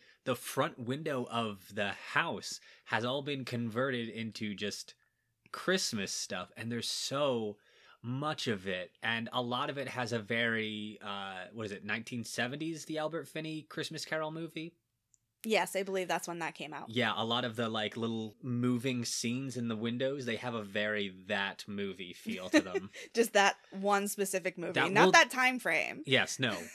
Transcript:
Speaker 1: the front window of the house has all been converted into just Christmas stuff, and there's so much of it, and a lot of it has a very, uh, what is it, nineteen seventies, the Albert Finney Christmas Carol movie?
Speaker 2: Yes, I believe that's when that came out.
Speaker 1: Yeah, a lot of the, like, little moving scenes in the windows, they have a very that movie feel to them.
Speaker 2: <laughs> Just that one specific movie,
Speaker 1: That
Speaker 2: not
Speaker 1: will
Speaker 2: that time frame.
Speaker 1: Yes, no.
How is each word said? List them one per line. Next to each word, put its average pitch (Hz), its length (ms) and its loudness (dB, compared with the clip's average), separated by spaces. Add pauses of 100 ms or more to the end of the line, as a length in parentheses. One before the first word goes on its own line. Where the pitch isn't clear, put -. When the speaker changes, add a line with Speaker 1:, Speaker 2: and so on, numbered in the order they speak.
(240)
Speaker 1:
the 127 120 2
front - 440 -2
window 131 500 -2
of 104 460 -2
the 101 140 0 (240)
house 143 460 0 (260)
has 117 200 0
all 135 160 0
been 139 240 -4
converted 120 640 0
into 107 460 -4
just 101 400 -6 (560)
Christmas 123 600 0
stuff, - 460 -6
and 113 140 -6
there's 117 180 -4
so 123 680 0 (440)
much 139 460 -2
of 98 200 0
it, 90 240 -2 (120)
and 113 280 0
a 123 100 0
lot 123 280 0
of 139 80 -4
it 127 120 -4
has 123 220 -2
a 117 80 0
very, 107 840 0
uh, 98 500 -6
what 110 140 -6
is 98 40 -4
it, 92 140 -8
nineteen 113 380 -4
seventies, 147 640 -4
the 156 120 -4
Albert 156 300 -4
Finney 156 420 -6
Christmas 156 360 -6
Carol 156 260 -2
movie? 160 420 -8 (760)
Speaker 2:
Yes, 185 280 4
I 196 80 2
believe 190 240 0
that's 175 200 0
when 170 120 -6
that 160 160 -4
came 151 180 -8
out. 143 160 -10
Speaker 1:
Yeah, 113 260 2
a 107 80 0
lot 117 220 2
of 113 100 -2
the, 117 140 0
like, 107 260 -2
little 113 460 -2
moving 123 640 2
scenes 123 520 -2
in 120 100 -2
the 113 80 0
windows, 123 500 0
they 117 120 -2
have 120 180 -4
a 110 80 -2
very 104 500 0 (140)
that 98 400 0
movie 98 460 -6
feel - 360 -8
to 302 120 6
them. 185 280 -6 (120)
Speaker 2:
<laughs> - 120 -16
Just 226 200 2
that 202 220 8 (140)
one 196 380 2
specific 190 500 -2
movie, 170 140 -4
Speaker 1:
That 160 200 4
Speaker 2:
not 208 140 10
Speaker 1:
will 370 60 10
Speaker 2:
that 330 180 10
time 254 300 2
frame. 160 480 0
Speaker 1:
Yes, 123 320 4
no. 117 160 2 (200)